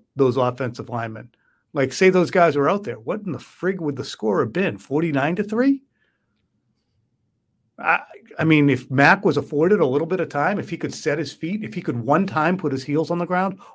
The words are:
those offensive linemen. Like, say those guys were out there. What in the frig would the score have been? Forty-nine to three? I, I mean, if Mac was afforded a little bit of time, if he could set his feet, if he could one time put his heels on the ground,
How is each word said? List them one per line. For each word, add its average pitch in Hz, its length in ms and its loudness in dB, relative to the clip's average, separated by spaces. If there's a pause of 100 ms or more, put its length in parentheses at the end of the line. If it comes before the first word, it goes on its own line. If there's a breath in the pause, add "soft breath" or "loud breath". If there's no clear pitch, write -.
(180)
those 127 180 4
offensive 123 540 -2
linemen. 117 400 -8 (420)
Like, 135 220 0
say 185 160 6
those 180 200 4
guys 165 280 4
were 143 120 2
out 202 140 0
there. 117 160 -8
What 170 220 -6
in 196 100 -8
the 117 60 -6
frig 185 420 -6
would 147 160 -4
the 123 80 -8
score 202 380 -2
have 117 100 -2
been? 151 260 -2
Forty-nine 151 600 -2
to 208 80 -2
three? 254 380 0 (1900)
I, 170 240 -2 (360)
I 160 60 -2
mean, 151 260 6
if 123 220 -2
Mac 151 320 4
was 156 140 2
afforded 165 420 2
a 156 60 4
little 143 220 0
bit 175 120 -2
of 160 80 -4
time, 156 320 -2
if 131 100 -8
he 160 60 -6
could - 180 -6
set 151 240 -4
his 156 140 -6
feet, 202 320 -8
if - 100 -10
he 175 80 -8
could 143 160 -4
one 143 300 2
time 156 300 0
put 156 160 -4
his 131 100 -6
heels 151 280 -2
on 175 80 -2
the 175 60 -4
ground, 180 320 -2 (180 loud breath)